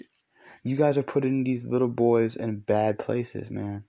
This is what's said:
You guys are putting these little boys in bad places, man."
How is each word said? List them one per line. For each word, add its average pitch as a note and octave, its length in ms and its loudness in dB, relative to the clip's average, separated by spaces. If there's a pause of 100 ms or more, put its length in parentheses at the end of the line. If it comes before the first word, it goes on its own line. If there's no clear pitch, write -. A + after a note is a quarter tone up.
(640)
You C3 140 -2
guys D3 200 4
are C#3+ 60 2
putting C3+ 400 0
these B2+ 240 -2
little B2 220 2
boys A#2 480 2
in A2 240 -4
bad G#2+ 380 2
places, A2 520 -4
man." G2+ 380 -6